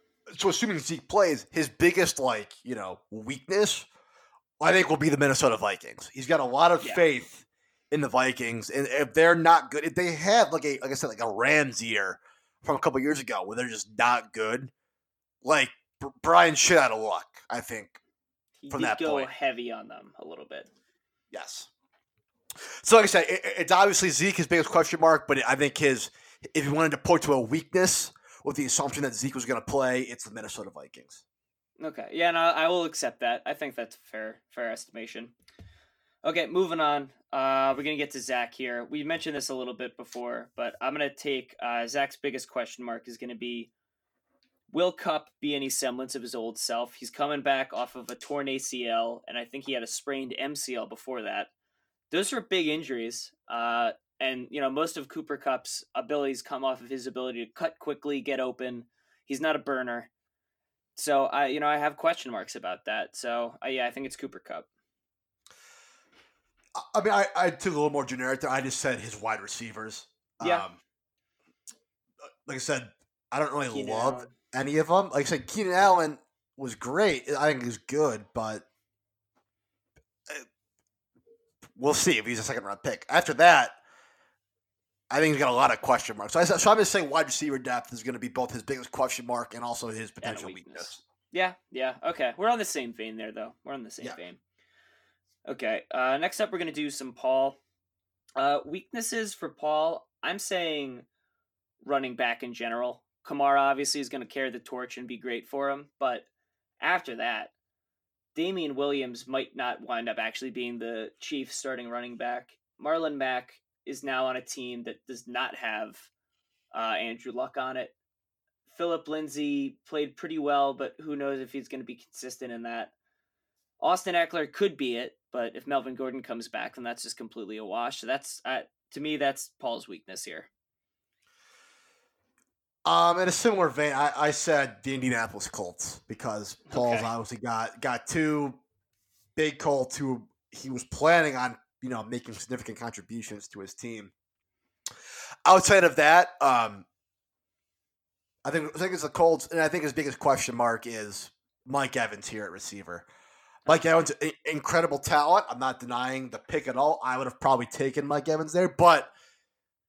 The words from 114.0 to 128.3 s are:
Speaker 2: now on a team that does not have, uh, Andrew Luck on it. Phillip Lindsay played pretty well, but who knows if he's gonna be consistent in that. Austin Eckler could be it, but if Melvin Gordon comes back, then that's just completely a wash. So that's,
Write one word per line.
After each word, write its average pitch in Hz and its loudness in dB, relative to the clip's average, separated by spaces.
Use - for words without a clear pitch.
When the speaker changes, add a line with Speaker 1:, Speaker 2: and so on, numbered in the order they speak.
Speaker 2:
now 131 -2
on 127 -2
a 127 -8
team 123 -10
that 117 -12
does 120 -16
not 123 -4
have, 110 -6
uh, - -8
Andrew 117 -8
Luck 127 -6
on 131 -4
it. 127 -8
Phillip 165 -2
Lindsay 143 -4
played 151 -4
pretty 160 -8
well, 143 2
but 135 -8
who 151 -8
knows 139 -4
if 127 -12
he's 135 -10
gonna 131 -10
be 123 -14
consistent 127 -14
in 117 -10
that. 117 -8
Austin 180 0
Eckler 165 0
could 196 0
be 127 -2
it, 123 -8
but 117 -4
if - -16
Melvin 131 -2
Gordon 127 -6
comes 117 -10
back, 113 -8
then 120 -14
that's 120 -8
just 117 -12
completely 107 -12
a 107 -10
wash. 120 -6
So - -12
that's, 135 -6